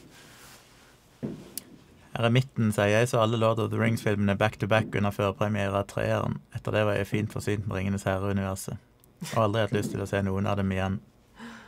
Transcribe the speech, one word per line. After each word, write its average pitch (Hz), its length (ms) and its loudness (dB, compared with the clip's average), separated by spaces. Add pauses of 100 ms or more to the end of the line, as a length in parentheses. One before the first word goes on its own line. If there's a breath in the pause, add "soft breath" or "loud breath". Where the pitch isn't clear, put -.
(2250 loud breath)
Her 117 120 0
i 117 60 4
midten 120 400 2
sier 101 180 4
jeg 113 180 4
så 120 120 2
alle 113 180 2
Lord 113 220 2
of 107 100 0
the 107 80 -2
Rings-filmene 104 580 2
back 107 220 0
to 107 100 -2
back 110 260 2
under 101 180 0
førpremiere 101 680 -2
av 101 100 0
treeren. 110 520 -2 (120)
Etter - 200 -6
det 107 120 2
var 104 100 2
jeg 101 140 -2
fint 107 240 -2
forsynt 104 340 -4
med 98 100 -4
Ringenes 98 280 -2
Herre-universet. 98 720 -2 (460)
Og - 180 -4
aldri 110 220 2
hatt 101 120 0
lyst 104 180 0
til 101 100 -4
å 98 80 -6
se 98 120 0
noen 98 240 0
av 101 120 0
dem 95 140 0
igjen. 95 260 0 (680 loud breath)